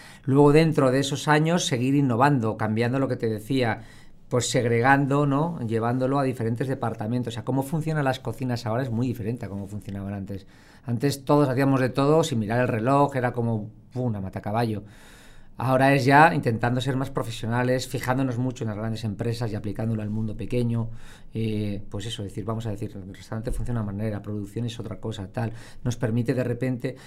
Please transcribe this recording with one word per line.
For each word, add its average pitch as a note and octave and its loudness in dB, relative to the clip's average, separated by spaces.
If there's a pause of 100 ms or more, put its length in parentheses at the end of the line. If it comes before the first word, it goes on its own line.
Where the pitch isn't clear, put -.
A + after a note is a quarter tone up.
(240)
Luego, C#3+ 6
dentro D3+ 6
de C3 4
esos C3 -2
años, D#3+ 4
seguir C3 0
innovando, B2+ 4
cambiando A2+ 0
lo C3+ 0
que B2 -2
te A#2 -2
decía, A2 -2 (460)
pues B2 0
segregando, C3+ 4
¿no? D3+ 0
Llevándolo B2 0
a C#3 2
diferentes B2 -2
departamentos. A#2+ -4
O - -8
sea, A2+ -8
cómo C3 0
funcionan D3+ -2
las C3 0
cocinas A#2+ -6
ahora A2+ -2
es C3+ -4
muy A2+ 0
diferente A#2 -4
a F#2 -8
cómo G2 -8
funcionaban G2 -8
antes. G2 -10 (360)
Antes C3+ -2
todos D3 4
hacíamos C3+ 2
de B2+ 2
todo D3+ 4
sin B2+ 0
mirar A2 0
el B2 2
reloj, C3+ 2
era B2 0
como, A2+ -2 (240)
¡pum!, B2 -2
una G#2+ -2
matacaballo. G#2+ -2 (760)
Ahora C3 4
es C3+ 4
ya C#3+ 8
intentando B2 0
ser C3 -2
más C3 -4
profesionales, B2 0
fijándonos B2+ -2
mucho B2 -2
en A2 -4
las G2 -4
grandes A2 -4
empresas A2+ -2
y - -4
aplicándolo G#2+ -2
al G#2+ -6
mundo G#2+ -4
pequeño. A#2 -2 (440)
Eh, G#2+ -2
pues G2+ -6
eso, A2+ -6
decir, G2 -8
vamos A2 -4
a A2 -4
decir, G2+ -6
el G2 -12
restaurante A2+ -6
funciona A#2+ -2
de G#2+ -2
una G2+ -6
manera, G#2 -4
la G2 -8
producción G#2 -6
es A2+ -6
otra A2 -8
cosa, G#2 -6
tal. A2+ -4 (320)
Nos B2 -2
permite A#2 0
de B2 -2
repente, B2 -4